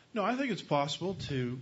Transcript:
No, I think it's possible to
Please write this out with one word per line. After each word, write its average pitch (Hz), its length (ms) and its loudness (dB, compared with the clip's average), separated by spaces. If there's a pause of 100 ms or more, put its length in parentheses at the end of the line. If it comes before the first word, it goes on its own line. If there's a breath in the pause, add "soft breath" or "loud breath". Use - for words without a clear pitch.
(160 loud breath)
No, 208 80 2
I 226 120 2
think 262 160 0
it's 160 100 -2
possible 147 540 0 (140)
to 127 320 0